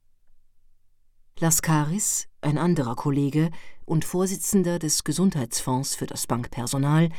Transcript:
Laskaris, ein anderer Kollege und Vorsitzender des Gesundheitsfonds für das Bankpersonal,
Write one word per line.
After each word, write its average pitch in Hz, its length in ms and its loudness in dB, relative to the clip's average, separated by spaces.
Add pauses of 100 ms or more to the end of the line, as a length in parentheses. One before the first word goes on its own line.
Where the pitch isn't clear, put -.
(1400)
Laskaris, 160 880 0 (140)
ein 143 160 2
anderer 147 380 2
Kollege 143 560 2 (340)
und 165 180 2
Vorsitzender 180 760 0
des 156 240 -2
Gesundheitsfonds 135 880 0
für - 140 -6
das - 180 -6
Bankpersonal, 139 920 0